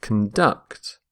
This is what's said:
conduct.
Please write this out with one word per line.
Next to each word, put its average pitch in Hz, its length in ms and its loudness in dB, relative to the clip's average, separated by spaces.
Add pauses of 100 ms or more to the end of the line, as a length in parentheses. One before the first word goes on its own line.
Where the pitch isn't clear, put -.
conduct. - 960 -2 (120)